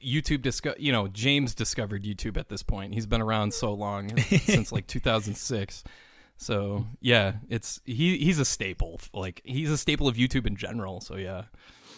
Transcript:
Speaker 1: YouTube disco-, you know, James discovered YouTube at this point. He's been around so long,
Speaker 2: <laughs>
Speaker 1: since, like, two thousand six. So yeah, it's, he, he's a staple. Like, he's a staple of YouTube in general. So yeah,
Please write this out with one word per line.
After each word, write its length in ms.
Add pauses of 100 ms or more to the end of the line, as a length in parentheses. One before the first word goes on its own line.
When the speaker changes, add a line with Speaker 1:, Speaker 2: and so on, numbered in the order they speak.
Speaker 1:
YouTube 380
disco-, 340
you 140
know, 160
James 480
discovered 500
YouTube 320
at 120
this 140
point. 300
He's 140
been 140
around 320
so 200
long, 440
Speaker 2:
<laughs> 20
Speaker 1:
since, 520
like, 160
two 140
thousand 340
six. 480 (540)
So 480 (160)
yeah, 320 (160)
it's, 340
he, 360
he's 200
a 60
staple. 560 (120)
Like, 300
he's 280
a 60
staple 300
of 80
YouTube 300
in 100
general. 460
So 160
yeah, 280 (520)